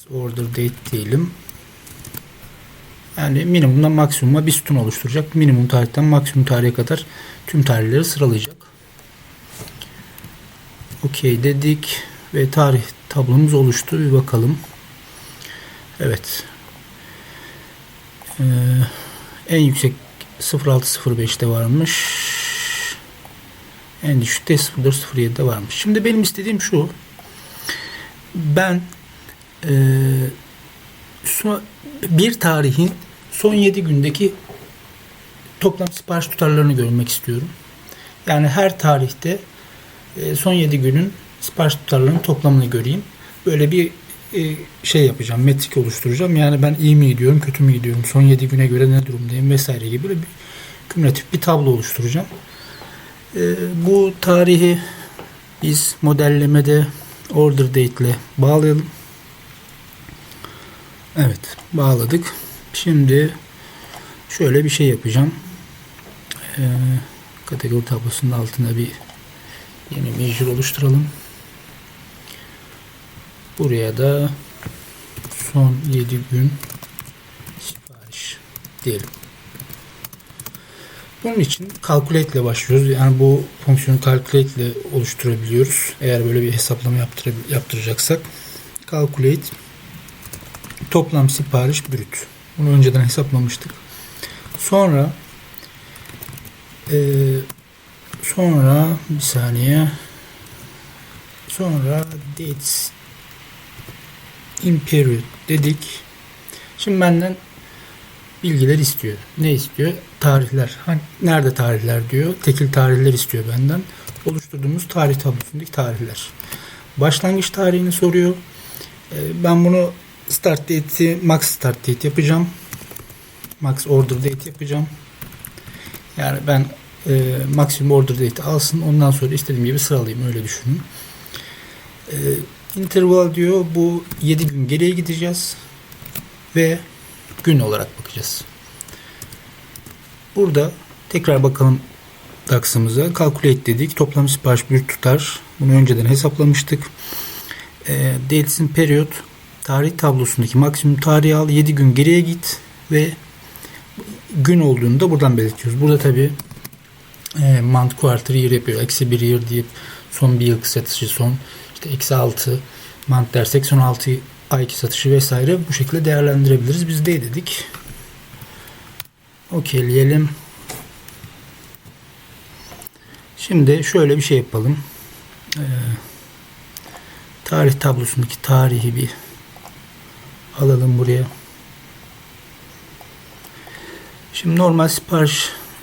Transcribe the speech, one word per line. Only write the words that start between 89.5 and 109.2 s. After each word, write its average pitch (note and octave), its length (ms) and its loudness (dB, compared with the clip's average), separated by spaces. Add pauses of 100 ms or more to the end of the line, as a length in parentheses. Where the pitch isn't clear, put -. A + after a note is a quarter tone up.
toplam D#3 380 2
sipariş C#3 640 -2
brüt. - 360 -10 (300)
Bunu D3 120 0
önceden C3 340 6
hesaplamıştık. B2+ 680 -2 (840)
Sonra, D#3+ 540 2 (1800)
e, D3 60 2 (1300)
sonra D3+ 640 4 (220)
bir D3+ 120 -4
saniye. C3 720 0 (1600)
Sonra D#3 580 -2 (340)
dates D3 520 -8 (1700)
in E3+ 160 2
period C3 440 0 (260)
dedik. D3 500 -2 (800)
Şimdi F#3+ 240 0
benden F3 340 2 (1080)
bilgiler D3 360 2
istiyor. A2+ 380 -4 (200)